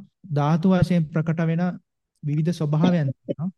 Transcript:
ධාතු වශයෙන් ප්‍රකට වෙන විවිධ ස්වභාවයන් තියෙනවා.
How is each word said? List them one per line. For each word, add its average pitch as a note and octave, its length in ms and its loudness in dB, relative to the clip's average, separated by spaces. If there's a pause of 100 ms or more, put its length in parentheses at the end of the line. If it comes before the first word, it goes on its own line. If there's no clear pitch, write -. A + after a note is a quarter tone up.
(300)
ධාතු D#3 400 2
වශයෙන් F3+ 360 2
ප්‍රකට D#3+ 380 -2
වෙන E3 200 0 (600)
විවිධ D#3 280 -2
ස්වභාවයන් D#3 600 0
තියෙනවා. - 460 -8